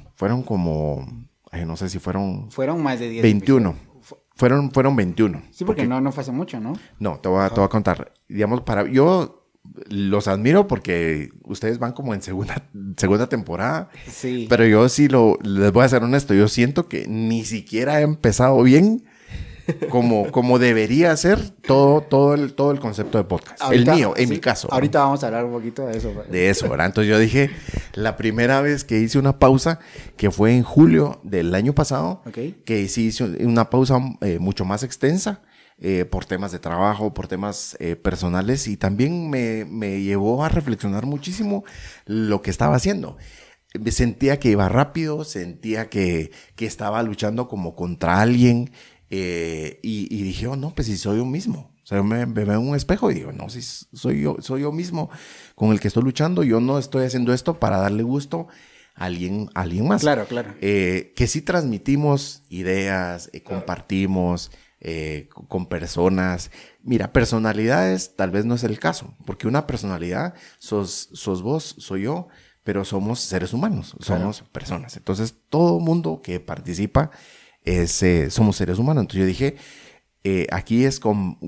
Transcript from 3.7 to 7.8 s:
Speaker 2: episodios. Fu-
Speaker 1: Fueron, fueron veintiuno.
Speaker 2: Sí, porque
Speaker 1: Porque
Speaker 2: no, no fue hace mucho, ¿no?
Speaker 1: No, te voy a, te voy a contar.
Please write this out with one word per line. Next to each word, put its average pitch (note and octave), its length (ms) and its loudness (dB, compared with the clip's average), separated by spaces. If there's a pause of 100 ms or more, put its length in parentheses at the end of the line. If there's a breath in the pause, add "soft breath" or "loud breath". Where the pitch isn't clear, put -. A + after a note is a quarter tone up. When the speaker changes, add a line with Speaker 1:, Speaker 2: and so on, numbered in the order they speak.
Speaker 2:
episodios. - 220 -12 (140)
Fu- - 100 -20 (180)
Speaker 1:
Fueron, C3+ 380 2
fueron C3+ 240 2
veintiuno. F2+ 460 0 (100)
Speaker 2:
Sí, - 140 -10
porque F#3 160 -2
Speaker 1:
Porque B2+ 60 0
Speaker 2:
no, B2+ 120 -2
no C3+ 100 -2
fue C#3 120 -8
hace B2+ 100 -8
mucho, C#3+ 260 -8
¿no? A2+ 140 -8 (260 loud breath)
Speaker 1:
No, F#2 200 -4
te - 100 -4
voy F#2+ 160 2
a, F#2+ 60 0
te - 60 -4
voy G2 100 4
a - 20 2
contar. G2 460 -2 (140)